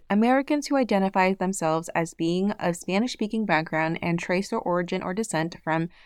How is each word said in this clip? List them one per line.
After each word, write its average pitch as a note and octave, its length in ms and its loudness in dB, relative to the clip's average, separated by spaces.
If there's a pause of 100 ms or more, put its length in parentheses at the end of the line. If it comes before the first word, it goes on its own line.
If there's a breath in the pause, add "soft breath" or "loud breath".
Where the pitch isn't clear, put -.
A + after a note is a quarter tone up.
"Americans C4+ 600 2
who C#4+ 100 2
identify F#3+ 560 2
themselves E3+ 600 0
as E3 180 0
being F3+ 380 0
of E3+ 240 -2
Spanish-speaking G#3+ 720 -2
background D#3+ 560 0
and E3+ 160 0
trace F#3 320 -2
their A3+ 80 -2
origin F3+ 420 -2
or F3+ 140 -6
descent E3+ 480 -2
from E3 260 0 (160 soft breath)